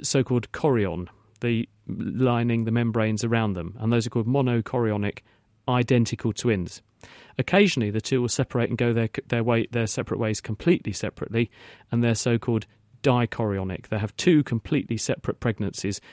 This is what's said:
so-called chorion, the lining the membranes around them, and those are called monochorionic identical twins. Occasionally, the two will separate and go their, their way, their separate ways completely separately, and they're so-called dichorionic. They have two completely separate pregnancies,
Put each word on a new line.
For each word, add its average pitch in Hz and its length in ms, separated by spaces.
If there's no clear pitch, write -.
so-called 127 500
chorion, 98 560
the 117 280
lining 120 800
the 113 60
membranes 113 540
around 113 300
them, 90 240
and 113 140
those 117 140
are 113 40
called 113 160
monochorionic 117 920
identical 120 640
twins. 98 500
Occasionally, 147 520
the 107 100
two 131 200
will 120 80
separate 120 400
and 117 100
go 120 140
their, 113 160
their 117 160
way, 117 260
their 117 160
separate 107 340
ways 110 200
completely - 520
separately, - 580
and 117 120
they're 117 120
so-called 113 520
dichorionic. 110 880
They 110 100
have 104 180
two 156 260
completely - 540
separate - 440
pregnancies, 101 600